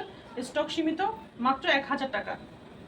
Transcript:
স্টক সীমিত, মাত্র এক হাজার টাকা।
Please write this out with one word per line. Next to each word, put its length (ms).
স্টক 260
সীমিত, 320
মাত্র 300
এক 200
হাজার 220
টাকা। 260